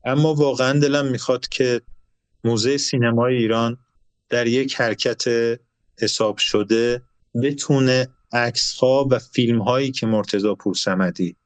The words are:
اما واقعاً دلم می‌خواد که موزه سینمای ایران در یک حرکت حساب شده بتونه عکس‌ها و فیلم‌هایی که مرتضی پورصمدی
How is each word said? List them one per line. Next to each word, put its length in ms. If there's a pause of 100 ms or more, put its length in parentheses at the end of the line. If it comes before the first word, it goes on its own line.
اما 300
واقعاً 380
دلم 340
می‌خواد 420
که 320 (640)
موزه 320
سینمای 600
ایران 420 (500)
در 180
یک 340
حرکت 440 (760)
حساب 380
شده 640 (400)
بتونه 680 (240)
عکس‌ها 760
و 80
فیلم‌هایی 720
که 160
مرتضی 480
پورصمدی 920